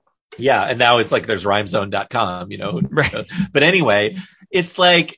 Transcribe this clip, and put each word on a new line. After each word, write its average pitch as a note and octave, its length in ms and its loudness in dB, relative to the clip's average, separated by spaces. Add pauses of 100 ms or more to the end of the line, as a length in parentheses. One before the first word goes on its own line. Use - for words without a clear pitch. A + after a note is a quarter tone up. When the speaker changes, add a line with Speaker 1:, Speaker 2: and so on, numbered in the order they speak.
(380)
Speaker 1:
yeah. A#2 260 2
And A#2+ 160 -4
now A#2+ 180 4
it's A2+ 140 0
like, A#2+ 160 0
there's G2 180 -4
rhymezone G2+ 460 -2
dot G2 180 -6
com, F#2+ 420 -4
you G2+ 60 -12
know? G#2 280 -6
Speaker 2:
<laughs> - 40 -4
Right. D3 240 0 (400)
Speaker 1:
But C#3+ 100 4
anyway, D3 540 2 (340)
it's F3 260 -4
like, F3 400 2